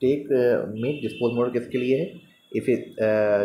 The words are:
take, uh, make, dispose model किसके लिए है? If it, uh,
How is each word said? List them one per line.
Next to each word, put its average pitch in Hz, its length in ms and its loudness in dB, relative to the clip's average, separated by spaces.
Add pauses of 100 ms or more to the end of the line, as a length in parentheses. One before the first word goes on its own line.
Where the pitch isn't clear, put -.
take, 143 280 0
uh, 123 260 4 (240)
make, 147 220 -4
dispose 117 320 -2
model 120 160 0
किसके 120 260 -4
लिए 127 220 2
है? - 280 -10 (300)
If 131 160 -2
it, 104 100 -4 (220)
uh, 107 380 4